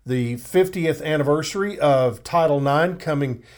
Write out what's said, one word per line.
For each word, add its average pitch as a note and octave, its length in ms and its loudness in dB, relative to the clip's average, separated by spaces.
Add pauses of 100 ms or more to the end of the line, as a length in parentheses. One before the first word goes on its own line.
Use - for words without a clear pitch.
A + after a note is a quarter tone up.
the B2 320 -2
fiftieth E3+ 640 0
anniversary D#3 760 -2
of C3 460 2
Title D#3 380 2
nine D3+ 340 0
coming, C#3+ 480 -4 (140)